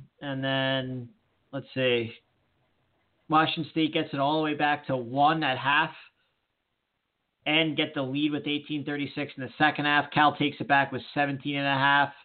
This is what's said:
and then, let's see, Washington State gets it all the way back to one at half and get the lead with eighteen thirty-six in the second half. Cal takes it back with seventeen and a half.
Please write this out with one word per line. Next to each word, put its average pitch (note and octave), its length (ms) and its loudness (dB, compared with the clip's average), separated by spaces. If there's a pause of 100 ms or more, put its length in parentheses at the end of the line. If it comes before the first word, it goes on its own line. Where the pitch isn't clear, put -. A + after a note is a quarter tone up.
(220)
and C#3 200 -6
then, C3 680 -2 (440)
let's C3+ 220 -8
see, A#2+ 380 0 (1160)
Washington D#3 440 2
State D#3 200 0
gets D3+ 220 -2
it C#3 60 -2
all D3 180 2
the D#3 60 0
way D3+ 100 -2
back D3 320 0
to C3+ 100 -2
one C#3 460 2
at C3 160 0
half C#3+ 320 2 (1500)
and D#3 320 2
get D3 160 -2
the D3 100 -4
lead C#3+ 280 -2
with D3 160 -6
eighteen D3 380 -6
thirty-six C#3+ 520 -6
in C3+ 60 -10
the B2 160 -8
second D3 260 2
half. D3 280 2
Cal D3 240 6
takes D3 240 -2
it A2+ 80 -6
back C#3 240 4
with B2 100 -6 (100)
seventeen C#3+ 440 -2
and C#3 100 -2
a C#3 80 2
half. C#3 380 4 (120)